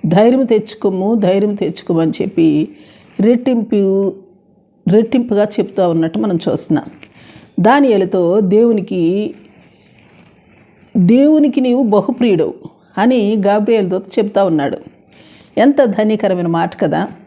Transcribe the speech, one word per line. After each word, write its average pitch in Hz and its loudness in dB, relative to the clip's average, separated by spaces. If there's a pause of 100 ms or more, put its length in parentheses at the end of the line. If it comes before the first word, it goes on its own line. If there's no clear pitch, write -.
ధైర్యము 226 4
తెచ్చుకోము, 214 -2
ధైర్యం 202 0
తెచ్చుకోము" 175 -4
అని 165 0 (100)
చెప్పి 160 0 (440)
రెట్టింపు, 208 0 (760)
రెట్టింపుగా 226 0
చెప్తా 196 -2
ఉన్నట్టు 165 -2
మనం 208 -2
చూస్తున్నాం. - -4 (760)
దానియేలుతో 196 2
దేవునికి, 202 0 (1600)
"దేవునికి 277 4
నీవు 254 2
బహుప్రియుడవు" 208 0 (440)
అని 226 2
గాబ్రియేలు 208 0
దూత - -4
చెప్తా 202 0
ఉన్నాడు. 151 -2 (800)
ఎంత 277 4
ధన్యకరమైన 208 -2
మాట 170 -4
కదా. 160 -2 (200)